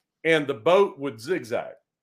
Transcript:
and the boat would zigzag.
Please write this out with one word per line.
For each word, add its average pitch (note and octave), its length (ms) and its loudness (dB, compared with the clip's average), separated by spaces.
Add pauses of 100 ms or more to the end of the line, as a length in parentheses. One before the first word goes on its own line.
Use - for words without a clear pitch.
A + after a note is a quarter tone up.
(240)
and D#3 240 2
the C#3 60 -2
boat E3+ 440 2
would C#3 220 -10
zigzag. A2+ 540 -6 (300)